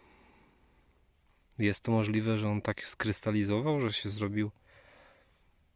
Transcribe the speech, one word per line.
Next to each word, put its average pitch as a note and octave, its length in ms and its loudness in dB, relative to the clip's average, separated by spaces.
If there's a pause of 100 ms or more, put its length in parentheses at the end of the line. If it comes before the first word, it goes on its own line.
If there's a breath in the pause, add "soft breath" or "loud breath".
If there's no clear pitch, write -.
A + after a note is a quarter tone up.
(1600 soft breath)
Jest G#2 260 2
to A#2 80 2
możliwe, A2 460 2
że G#2+ 100 0
on G#2 140 0
tak - 240 -4
skrystalizował, G#2+ 920 0
że A2 120 0
się - 160 -4
zrobił G#2 420 -2 (1300 soft breath)